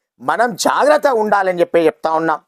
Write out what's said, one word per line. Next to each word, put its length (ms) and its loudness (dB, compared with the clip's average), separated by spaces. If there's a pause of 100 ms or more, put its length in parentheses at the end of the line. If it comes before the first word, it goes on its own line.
(220)
మనం 340 -2
జాగ్రత్తగా 580 0
ఉండాలని 460 0
చెప్పి 200 0
చెప్తా 340 0
ఉన్నాం. 340 -2